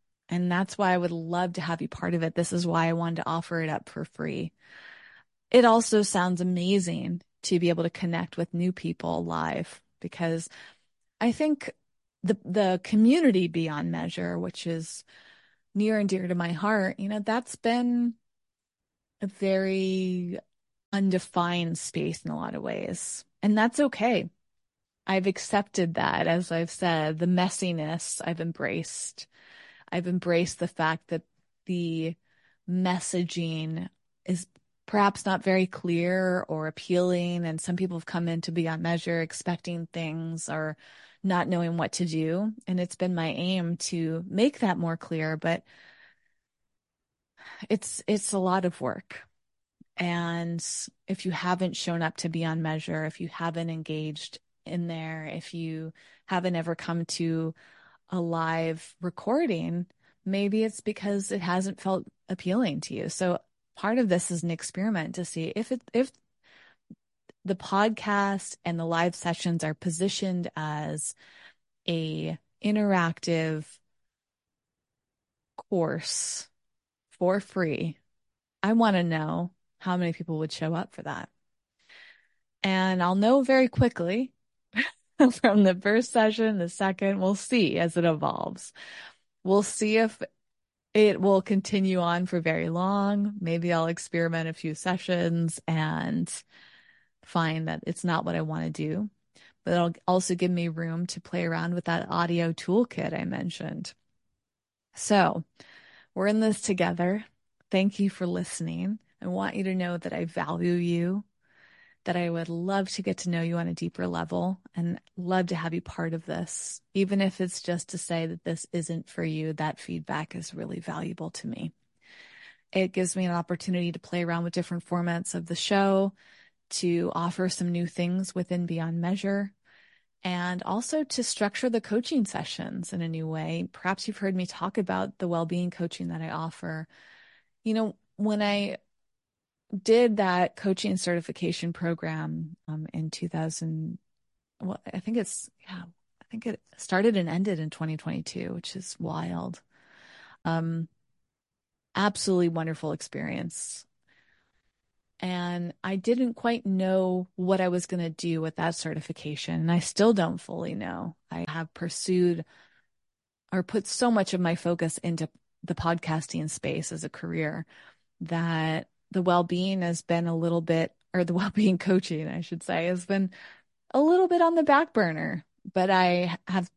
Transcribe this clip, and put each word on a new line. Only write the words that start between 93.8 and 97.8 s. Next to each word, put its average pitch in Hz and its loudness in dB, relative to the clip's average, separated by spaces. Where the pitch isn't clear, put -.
experiment 165 -2
a 160 -6
few 156 -6
sessions 170 0
and 156 0
find 160 -2
that 160 -4